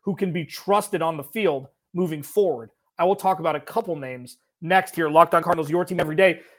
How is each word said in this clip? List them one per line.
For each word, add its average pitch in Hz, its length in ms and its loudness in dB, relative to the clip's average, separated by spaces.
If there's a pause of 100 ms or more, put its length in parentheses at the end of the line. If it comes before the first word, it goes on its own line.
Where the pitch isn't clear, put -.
who 196 140 -4
can 185 160 -2
be 160 140 -4
trusted 202 560 -2
on 165 160 -2
the 143 60 -10
field 147 440 -2 (260)
moving 160 280 -2
forward. 139 480 -2 (300)
I 175 60 2
will 196 100 2
talk 190 240 0
about 160 160 -2
a 147 40 -6
couple 196 360 -6
names 127 420 -12 (240)
next 185 340 2
here. 165 140 0
Locked 165 240 6
On 165 100 4
Cardinals, 160 260 -2
your 175 140 0
team 160 160 -4
every 156 160 -2
day. 180 260 4 (180)